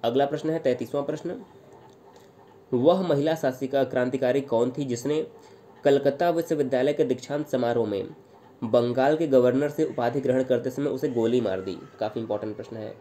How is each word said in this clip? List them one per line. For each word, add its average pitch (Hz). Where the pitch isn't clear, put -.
अगला 131
प्रश्न 151
है 160
तैंतीसवाँ 135
प्रश्न, 170
वह 170
महिला 151
शासिका 135
क्रांतिकारी 127
कौन 123
थी 143
जिसने 139
कलकत्ता 143
विश्वविद्यालय 147
के 156
दीक्षांत 143
समारोह 117
में 98
बंगाल 123
के 165
गवर्नर 131
से 156
उपाधि 123
ग्रहण 131
करते 127
समय 139
उसे 131
गोली 117
मार 95
दी? 92
काफ़ी 110
important 107
प्रश्न 113
है। 107